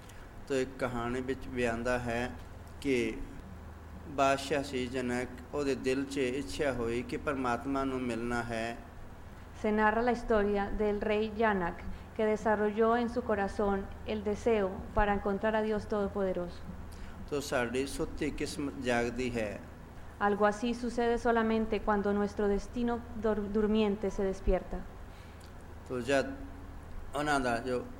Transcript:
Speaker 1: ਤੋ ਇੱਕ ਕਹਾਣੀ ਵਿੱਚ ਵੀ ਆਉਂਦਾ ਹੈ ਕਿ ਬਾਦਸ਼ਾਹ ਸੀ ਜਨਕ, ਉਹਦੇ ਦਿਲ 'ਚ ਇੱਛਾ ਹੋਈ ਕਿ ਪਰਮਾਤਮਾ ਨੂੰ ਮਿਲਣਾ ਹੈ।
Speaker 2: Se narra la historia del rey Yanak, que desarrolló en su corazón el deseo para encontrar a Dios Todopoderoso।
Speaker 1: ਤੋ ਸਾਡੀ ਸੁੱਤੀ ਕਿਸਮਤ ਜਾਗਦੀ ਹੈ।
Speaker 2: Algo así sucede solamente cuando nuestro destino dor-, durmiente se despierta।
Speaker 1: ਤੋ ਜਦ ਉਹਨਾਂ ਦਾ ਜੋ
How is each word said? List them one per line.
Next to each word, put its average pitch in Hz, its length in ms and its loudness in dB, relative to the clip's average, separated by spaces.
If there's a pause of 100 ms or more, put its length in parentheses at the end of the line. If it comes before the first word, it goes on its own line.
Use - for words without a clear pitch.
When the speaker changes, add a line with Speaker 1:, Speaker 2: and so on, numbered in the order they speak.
(480)
Speaker 1:
ਤੋ 139 60 2
ਇੱਕ 131 240 2
ਕਹਾਣੀ 123 420 -2
ਵਿੱਚ 131 280 -4
ਵੀ 123 160 0
ਆਉਂਦਾ 120 340 2
ਹੈ 120 320 -2 (500)
ਕਿ 120 360 2 (920)
ਬਾਦਸ਼ਾਹ 139 540 4
ਸੀ 127 240 -2
ਜਨਕ, 123 420 0 (260)
ਉਹਦੇ 139 200 2
ਦਿਲ 131 300 2
'ਚ 139 140 -4
ਇੱਛਾ 139 540 0
ਹੋਈ 120 300 0
ਕਿ 131 140 -4
ਪਰਮਾਤਮਾ 135 680 0
ਨੂੰ 131 160 0
ਮਿਲਣਾ 120 420 0
ਹੈ। 117 340 -2 (880)
Speaker 2:
Se 214 60 2
narra 214 360 4
la 240 60 6
historia 208 500 2 (200)
del 208 260 2
rey 214 300 2
Yanak, 190 440 2 (340)
que 220 100 4
desarrolló 214 680 4
en 240 120 2
su 233 220 -2
corazón 196 500 2 (280)
el 214 160 -2
deseo 208 440 4 (280)
para 208 180 6
encontrar 202 400 2
a 214 80 4
Dios 214 200 0
Todopoderoso। 190 880 -2 (600)
Speaker 1:
ਤੋ 143 100 0
ਸਾਡੀ 131 460 0
ਸੁੱਤੀ 156 440 -2
ਕਿਸਮਤ 143 500 -4
ਜਾਗਦੀ 120 580 2
ਹੈ। 104 220 -2 (680)
Speaker 2:
Algo 202 140 2
así 208 300 4
sucede 233 500 0
solamente 220 560 4
cuando 202 380 2
nuestro 208 400 2
destino 240 420 -2 (280)
dor-, 208 320 0
durmiente 208 520 4
se 202 120 0 (100)
despierta। 185 440 2 (1120)
Speaker 1:
ਤੋ 127 120 -2
ਜਦ 131 320 4 (800)
ਉਹਨਾਂ 143 260 2
ਦਾ 120 180 2
ਜੋ 123 260 -2 (160)